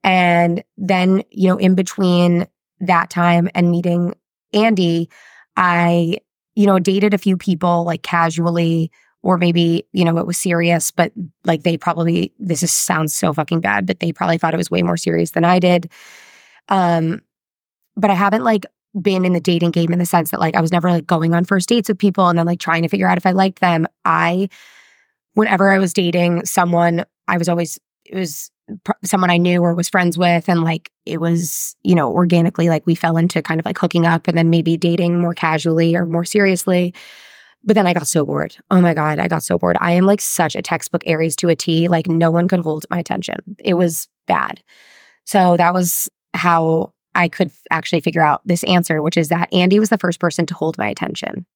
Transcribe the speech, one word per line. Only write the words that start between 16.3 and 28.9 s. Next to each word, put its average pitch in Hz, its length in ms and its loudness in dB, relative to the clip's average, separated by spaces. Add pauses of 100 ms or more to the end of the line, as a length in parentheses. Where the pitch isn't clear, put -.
Um, 170 520 0 (760)
but 202 140 2
I 190 40 2
haven't, 202 280 0
like, 220 240 0 (340)
been 185 240 0
in 180 80 2
the 175 80 0
dating 170 300 0
game 170 220 0
in 175 60 0
the 175 80 0
sense 170 260 0
that, - 80 -6
like, 160 160 0
I - 40 2
was 165 120 0
never, 175 180 0
like, 165 160 0
going 165 280 0
on 170 100 2
first 190 240 -2
dates 240 200 0
with 202 100 -2
people 185 300 2
and 170 100 2
then, 165 80 0
like, 175 120 -2
trying 165 240 -2
to 165 60 -2
figure 185 200 0
out 185 100 2
if 185 80 -4
I 180 60 2
liked 190 280 0
them. 165 260 2 (180)
I, 170 440 0 (840)
whenever 196 360 2
I 190 80 4
was 190 140 0
dating 175 520 0
someone, 170 600 0 (240)
I 185 100 0
was 175 100 -2
always, 170 300 -4 (260)
it - 120 -14
was 165 340 -8 (320)
pr-, 202 100 -6 (120)